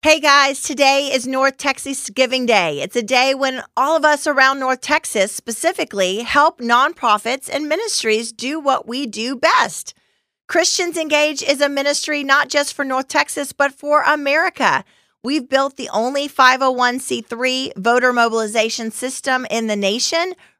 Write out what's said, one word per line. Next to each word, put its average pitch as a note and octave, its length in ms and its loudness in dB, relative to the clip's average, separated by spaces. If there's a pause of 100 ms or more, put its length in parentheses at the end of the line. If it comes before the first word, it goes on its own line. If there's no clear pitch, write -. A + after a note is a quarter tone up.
Hey D#4 200 4
guys, C#4 420 4
today C#4 480 2
is B3 160 -2
North C4 300 0
Texas C#4 520 -6
Giving B3+ 360 0
Day. F3 340 2
It's D3 160 -6
a A#3 80 0
day B3+ 320 2
when C4 260 -4 (140)
all C#4+ 220 2
of D4 80 2
us D4+ 220 2
around C4+ 300 2
North C4 220 -2
Texas A#3+ 540 -2
specifically G#3+ 880 -2
help C#4+ 420 2
nonprofits A#3+ 920 0
and D4 140 -4
ministries A#3 640 -2
do C#4 300 -6
what C#4 260 0
we C4 180 -6
do A#3 300 -6
best. - 580 0 (540)
Christians F4 480 0
Engage D4+ 480 0
is C#4 160 0
a C#4+ 80 2
ministry C#4+ 560 -2
not C#4 240 2
just C#4+ 260 -2
for C#4+ 120 -6
North C4 240 -4
Texas, - 420 -2
but C#4 220 -2
for D4 300 0
America. C#4+ 840 0 (360)
We've B3+ 280 -4
built C4+ 260 0
the - 160 -12
only C#4 380 -2
five C4 320 4
oh C4+ 100 2
one B3 300 0
C B3 180 -4
three B3+ 560 -4
voter B3 380 2
mobilization A3+ 800 0
system B3+ 600 -4
in A3+ 160 -2
the G#3+ 80 -2
nation, B3 560 -2 (280)